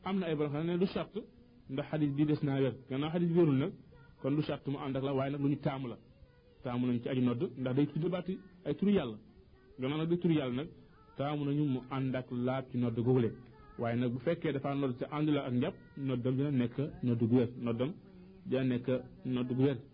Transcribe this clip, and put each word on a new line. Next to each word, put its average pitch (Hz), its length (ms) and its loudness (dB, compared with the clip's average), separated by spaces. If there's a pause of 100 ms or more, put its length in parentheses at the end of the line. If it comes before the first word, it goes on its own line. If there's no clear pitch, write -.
Am 190 140 0
na 180 80 0
ay 160 100 0
borom 147 160 0
xam 156 140 -2
ne 175 120 0
du 190 80 2
charte, 190 340 -6 (500)
ndax 139 200 -4
xadis 151 260 2
bi 151 100 4
des 147 160 0
naa 139 180 0
wér. 127 140 2 (160)
Gannaaw 143 200 -2
xadis 175 180 2
bi 165 100 4
wérul 151 180 6
nag, 160 160 2 (480)
kon 135 160 0
du 151 60 0
charte 143 260 -4
mu 139 100 -2
ànd 139 180 -4
ak 131 60 -2
laab, 139 140 0
waaye 135 160 0
nag 143 80 -4
lu 139 80 2
ñu 147 120 2
taamu 135 280 -2
la. 107 80 -8 (680)
Taamu 123 240 -2
nañ 123 160 0
ci - 60 -6
aji 131 140 0
nodd, 120 200 0 (160)
ndax 127 180 -2
day 143 100 4
tudd 156 240 -2
baati 180 280 -4 (280)
ay 147 80 -2
turu 190 180 2
Yàlla. 127 240 0 (640)
Gannaaw 139 200 -2
nag 160 100 0
day 175 100 2
turu 175 160 4
Yàlla 131 200 0
nag, 143 140 -4 (480)
taamu 147 280 -2
nañu 143 200 0
mu 127 160 0 (100)
ànd 135 240 -2
ak 127 160 -4
laab 127 400 -2
ci 127 80 -6
nodd 120 220 0
googule. 120 320 4 (460)
Waaye 117 180 0
nag 123 160 2
bu 131 60 -4
fekkee 170 340 -2
dafa 139 220 -2
nodd 135 240 -2
te 143 120 -4
àndul 151 280 2
ak 139 140 -2
njàpp, 127 220 0 (220)
noddam 131 400 0
dina 143 140 0
nekk 123 260 0 (260)
nodd 120 200 2
gu 113 140 4
wér. 120 120 6 (100)
Noddam 120 340 -2 (520)
dina 123 200 0
nekk 127 240 0 (360)
nodd 127 320 -2
gu 131 60 4
wér. 135 160 4 (160)